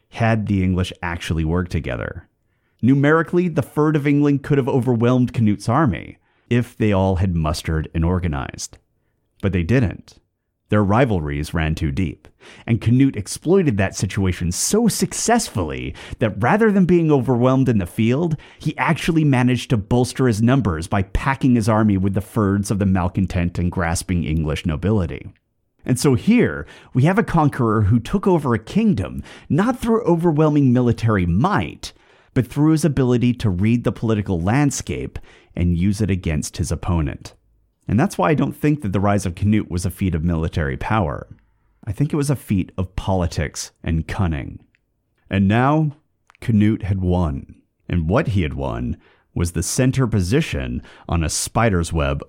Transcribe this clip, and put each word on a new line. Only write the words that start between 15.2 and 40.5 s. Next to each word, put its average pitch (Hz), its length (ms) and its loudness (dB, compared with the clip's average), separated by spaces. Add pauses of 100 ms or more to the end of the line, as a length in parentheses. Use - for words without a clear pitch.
that 98 240 -2
rather 202 300 2
than 190 140 4
being 170 260 4
overwhelmed 131 560 2
in 113 100 2
the 87 80 -2
field, 139 500 0 (220)
he - 200 -6
actually 160 460 0
managed 123 460 2
to 127 60 2
bolster 123 500 0
his 110 160 2
numbers 107 460 2
by 101 140 0
packing 135 520 0
his 110 140 2
army 107 280 4
with 95 180 0
the 104 60 -2
Fyrds 101 520 0
of 98 80 -2
the 101 60 2
malcontent 90 720 0
and 87 120 -2
grasping 87 540 -2
English 78 420 -2
nobility. 87 640 -2 (520)
And 123 140 -2
so 139 160 4
here, 117 520 2 (280)
we 127 100 2
have 190 140 2
a 226 60 4
conqueror 120 580 2
who 104 160 4
took - 280 -4
over 151 280 2
a 110 40 2
kingdom, 101 640 -2 (260)
not 226 300 0
through 226 260 -2
overwhelming 156 680 2
military 113 540 2
might, 107 640 -2 (420)
but 135 120 0
through 151 260 2
his 156 120 2
ability 123 500 2
to 113 160 -2
read 110 320 0
the 120 80 -2
political 101 500 -2
landscape 101 800 -2 (380)
and 87 200 0
use 98 240 0
it 98 100 0
against 87 480 -4
his 78 120 -4
opponent. 80 640 -4 (540)
And 101 100 2
that's 185 180 0
why 180 140 2
I 156 40 2
don't 139 180 0
think 151 300 0
that 98 100 -4
the 101 80 0
rise 101 260 0
of 85 80 -6
Canute 101 360 0
was 90 140 -4
a 95 60 -4
feat 90 240 -2
of 78 80 -2
military 80 540 -2